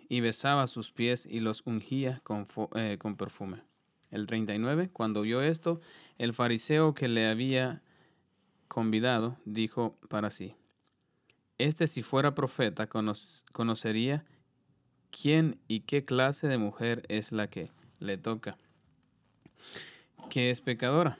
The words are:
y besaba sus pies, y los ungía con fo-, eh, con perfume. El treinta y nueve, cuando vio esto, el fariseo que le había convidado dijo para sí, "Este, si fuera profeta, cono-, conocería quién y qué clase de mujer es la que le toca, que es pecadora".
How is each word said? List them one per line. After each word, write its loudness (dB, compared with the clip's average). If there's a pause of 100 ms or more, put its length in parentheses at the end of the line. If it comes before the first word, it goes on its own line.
y 0
besaba 2
sus -8
pies, 0
y -6
los -2
ungía -4
con -6
fo-, -6
eh, -2
con -6
perfume. -10 (480)
El -4
treinta -2
y -2
nueve, 0
cuando -2
vio 0
esto, 0 (380)
el -2
fariseo 4
que -2
le 4
había 0 (840)
convidado 2
dijo -2 (120)
para -2
sí, -12 (1000)
"Este, 2
si -4
fuera 4
profeta, 0
cono-, -2 (400)
conocería 0 (840)
quién 2
y -2
qué 0
clase 2
de 2
mujer -2
es -2
la -2
que -10 (280)
le -4
toca, -6 (1700)
que 2
es 0
pecadora". 2